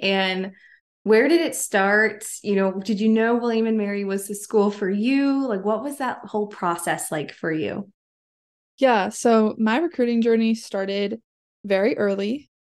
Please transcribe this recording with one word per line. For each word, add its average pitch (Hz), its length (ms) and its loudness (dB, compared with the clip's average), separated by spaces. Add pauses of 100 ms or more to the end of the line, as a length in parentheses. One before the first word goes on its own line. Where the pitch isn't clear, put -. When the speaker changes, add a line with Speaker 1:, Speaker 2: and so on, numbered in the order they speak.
Speaker 1:
and 190 480 0 (540)
where 220 220 6
did 339 140 4
it 262 140 -4
start? 208 680 0 (200)
You 202 120 0
know, 190 240 2
did 196 220 -2
you 220 80 4
know 226 260 4
William 226 320 0
and 220 100 0
Mary 202 280 -2
was 196 220 -4
the 202 80 -8
school 208 360 0
for 202 180 -2
you? 269 580 0
Like, 196 180 -4
what 214 180 -2
was 285 140 -8
that - 260 -6
whole 208 240 -4
process 170 640 -4
like 151 220 -6
for 160 180 -6
you? 156 400 -6 (840)
Speaker 2:
Yeah, 220 320 2
so 220 500 2
my 220 180 2
recruiting 240 440 0
journey 226 340 2
started 202 640 -4 (440)
very 196 320 2
early. 202 520 -2 (120)